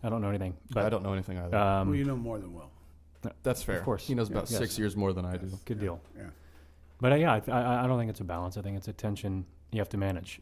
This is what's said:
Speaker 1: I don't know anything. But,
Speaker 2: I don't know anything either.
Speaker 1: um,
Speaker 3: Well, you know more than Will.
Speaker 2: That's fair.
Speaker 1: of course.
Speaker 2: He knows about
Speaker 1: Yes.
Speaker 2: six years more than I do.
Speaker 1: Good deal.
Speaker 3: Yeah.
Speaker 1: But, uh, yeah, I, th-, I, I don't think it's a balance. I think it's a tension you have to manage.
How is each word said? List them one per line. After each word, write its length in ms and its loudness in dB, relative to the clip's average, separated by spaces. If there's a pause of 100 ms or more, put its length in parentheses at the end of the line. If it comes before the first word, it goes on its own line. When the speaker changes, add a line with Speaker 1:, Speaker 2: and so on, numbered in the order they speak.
Speaker 1:
I 60 0
don't 140 0
know 60 0
anything. 260 0 (160)
But, 140 2
Speaker 2:
I 40 4
don't 140 2
know 100 0
anything 240 -2
either. 200 0
Speaker 1:
um, 320 4
Speaker 3:
Well, 80 2
you 80 2
know 120 0
more 220 -4
than 160 -10
Will. 160 -16 (720)
Speaker 2:
That's 200 0
fair. 160 0
Speaker 1:
of 60 -4
course. 220 0
Speaker 2:
He 80 0
knows 160 0
about 200 -2
Speaker 1:
Yes. 80 0
Speaker 2:
six 200 0
years 180 0
more 160 2
than 120 -2
I 120 -2
do. 120 -6 (160)
Speaker 1:
Good 160 -4
deal. 200 -4 (160)
Speaker 3:
Yeah. 120 -14 (720)
Speaker 1:
But, 120 6
uh, 40 8
yeah, 180 6
I, 60 2
th-, 140 -6
I, 300 2
I 20 2
don't 120 4
think 120 0
it's 100 -6
a 40 -4
balance. 320 -4
I 60 -6
think 140 -4
it's 120 -8
a 40 -8
tension 520 -2 (280)
you 80 0
have 100 0
to 60 -4
manage. 460 -2